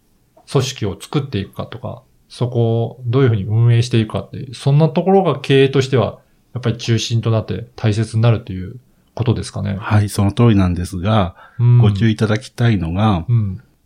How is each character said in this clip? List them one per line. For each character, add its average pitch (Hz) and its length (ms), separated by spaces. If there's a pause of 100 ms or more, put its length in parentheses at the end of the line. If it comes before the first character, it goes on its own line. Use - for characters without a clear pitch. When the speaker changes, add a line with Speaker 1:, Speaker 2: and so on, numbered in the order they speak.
(500)
Speaker 1:
組 135 140
織 - 220
を 92 120
作 - 220
っ - 40
て - 160
い 92 80
く - 60
か 101 120
と - 140
か、 101 240 (260)
そ - 180
こ 117 360
を - 220
ど 120 140
う 139 40
い - 20
う 123 40
ふ 113 40
う - 20
に 98 80
運 117 300
営 117 80
し 120 80
て 117 100
い 110 80
く - 60
か 98 80
っ - 100
て - 60
い - 120
う、 117 40
そ - 180
ん 143 60
な 156 100
と 170 160
こ 185 80
ろ 190 120
が 139 180
経 135 220
営 135 60
と 139 120
し 127 80
て 131 80
は、 98 240 (320)
や 123 60
っ 123 40
ぱ 117 60
り 110 80
中 113 200
心 113 220
と 110 100
な 110 120
っ - 40
て 104 300
大 107 180
切 110 220
に 113 60
な 117 100
る 107 140
と - 80
い 92 120
う 120 140 (340)
こ - 120
と 110 80
で 90 100
す - 80
か 101 100
ね。 98 160
Speaker 2:
は 104 240
い、 104 60
そ 101 160
の 98 80
通 120 200
り 104 40
な 95 140
ん 90 40
で 87 120
す 92 120
が、 95 380 (240)
Speaker 1:
う 120 60
ん。 120 140
Speaker 2:
ご 104 120
注 101 160
意 110 60
い - 20
た 110 120
だ 107 100
き - 120
た 120 200
い 107 80
の 82 160
が、 95 340
Speaker 1:
う 120 60
ん。 104 280 (240)